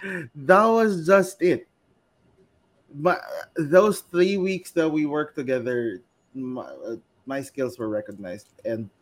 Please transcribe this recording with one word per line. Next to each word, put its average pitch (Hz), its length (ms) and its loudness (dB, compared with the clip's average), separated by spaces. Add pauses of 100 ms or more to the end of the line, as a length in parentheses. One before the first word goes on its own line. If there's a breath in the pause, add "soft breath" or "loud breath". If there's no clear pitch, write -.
(360 loud breath)
That 180 300 6
was 220 420 2
just 190 340 4
it. 160 260 0 (1300)
But 156 260 0 (360)
those 180 460 4
three 185 360 0
weeks 185 340 -4
that 160 180 2
we 151 160 0
worked 151 300 -4
together, 123 680 -4 (320)
my, 127 300 -10
uh, - 320 -12 (300)
my 135 160 -6
skills 131 360 -6
were 113 120 -6
recognized, 104 580 -8 (160)
and 120 260 -6 (120)